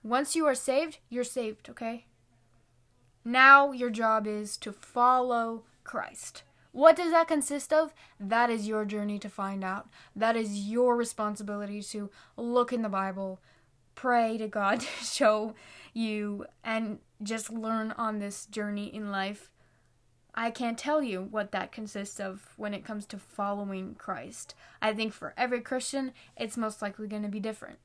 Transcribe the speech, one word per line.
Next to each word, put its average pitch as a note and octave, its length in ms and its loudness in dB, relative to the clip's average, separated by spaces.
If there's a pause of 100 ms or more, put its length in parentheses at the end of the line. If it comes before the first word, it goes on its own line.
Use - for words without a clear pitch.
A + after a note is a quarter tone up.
Once B3+ 320 0
you D#4+ 120 2
are C4 100 4
saved, C#4+ 420 0 (100)
you're A#3+ 160 -2
saved, A3+ 460 -6
okay? A#3 360 -10 (1160)
Now C4+ 480 10
your B3 180 -2
job A3 360 2
is G#3+ 320 -6
to G#3 140 -10
follow A#3+ 920 2 (220)
Christ. - 580 -10 (300)
What D#4+ 240 10
does E4+ 160 0
that E4 160 6
consist C#4+ 440 -2
of? D#4 220 4 (240)
That A3+ 320 2
is A3 160 -2
your G#3+ 180 -2
journey G#3 360 -4
to G#3+ 80 -12
find G3 340 -6
out. F#3+ 260 -6 (280)
That A3+ 200 2
is G3+ 320 -4
your A#3+ 280 4
responsibility G#3 840 -4
to G3+ 280 -8 (260)
look A#3+ 360 2
in A#3 100 -2
the A3 60 -2
Bible, F#3+ 520 -4 (540)
pray A#3 440 2
to G#3+ 100 -6
God G#3 320 0
<laughs> - 0 -
to - 240 -8
show G#3+ 500 2 (380)
you, G#3 540 -2 (180)
and A3 340 -4 (240)
just G#3+ 280 -6
learn A3 420 -2
on G#3+ 260 -2
this G3+ 280 -8
journey G#3 460 -6
in G#3 200 -8
life. G3 380 -6 (840)
I A#3 160 -2
can't A#3 280 -4
tell D4 240 2
you G3 200 -2
what G#3 300 -4
that F#3+ 200 -4
consists G#3 460 -10
of G3 380 -10
when G#3 160 -6
it G3 140 -10
comes G#3 200 -8
to G3+ 120 -12
following G3+ 800 -6
Christ. - 580 -12 (260)
I A3 140 2
think A3 180 -2
for - 240 -12
every B3 240 0
Christian, B3+ 520 -4 (260)
it's A3 180 -6
most A3 240 -4
likely G#3 260 -8
gonna G#3 220 -6
be G#3 120 -6
different. - 440 -8